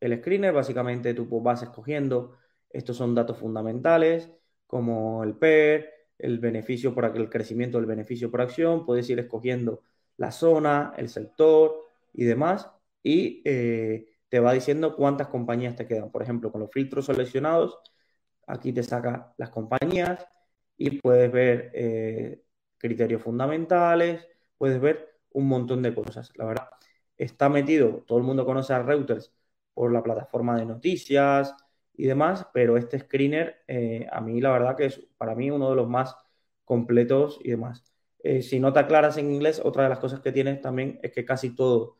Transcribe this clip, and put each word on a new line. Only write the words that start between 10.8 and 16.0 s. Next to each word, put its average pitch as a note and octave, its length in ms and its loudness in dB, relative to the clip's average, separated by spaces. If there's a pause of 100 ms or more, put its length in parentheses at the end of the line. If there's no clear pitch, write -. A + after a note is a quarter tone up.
el A#2+ 120 -8
sector D#3 640 4 (380)
y - 120 -4
demás, C#3+ 460 0 (320)
y, E3 440 0
eh, A2+ 600 -2 (200)
te B2 120 2
va A#2+ 140 6
diciendo D3 420 0
cuántas C#3 320 0
compañías A#2+ 480 -4
te A#2 100 -10
quedan. A2 240 -6